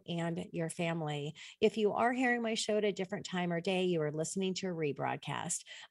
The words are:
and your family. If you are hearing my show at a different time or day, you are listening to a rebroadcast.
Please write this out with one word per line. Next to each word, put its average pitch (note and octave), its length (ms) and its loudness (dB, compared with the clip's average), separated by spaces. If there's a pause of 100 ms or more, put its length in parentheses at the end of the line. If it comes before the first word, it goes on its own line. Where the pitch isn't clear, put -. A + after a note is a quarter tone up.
and E3+ 440 -2
your E3+ 160 -2
family. D#3 680 -2 (260)
If G#3+ 160 4
you G#3 160 4
are A#3+ 200 4
hearing A#3+ 300 2
my A3+ 120 0
show G#3+ 240 0
at G#3 60 2
a G#3 80 4
different F#3 320 -4
time F3+ 280 0
or E3+ 80 0
day, F#3 240 2
you F3 180 4
are D3+ 80 2
listening F3+ 440 0
to F#3+ 120 -4
a F3+ 80 -2
rebroadcast. C#3 880 -2 (280)